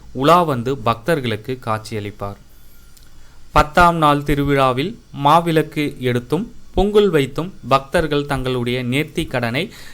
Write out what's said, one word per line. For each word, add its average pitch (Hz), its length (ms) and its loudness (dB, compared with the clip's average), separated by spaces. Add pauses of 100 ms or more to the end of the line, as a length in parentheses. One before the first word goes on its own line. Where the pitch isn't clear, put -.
(120)
உலா 160 320 4
வந்து 131 340 -2
பக்தர்களுக்கு 117 880 -2
காட்சியளிப்பார். 104 760 -8 (1120)
பத்தாம் 170 440 4
நாள் 147 280 2
திருவிழாவில் 143 760 0 (260)
மாவிளக்கு 156 760 2
எடுத்தும் 123 520 -2 (220)
பொங்கல் 208 360 4
வைத்தும் 156 440 0 (140)
பக்தர்கள் 147 580 0
தங்களுடைய 127 580 -2
நேர்த்தி 131 440 -2
கடனை 127 440 -2 (220)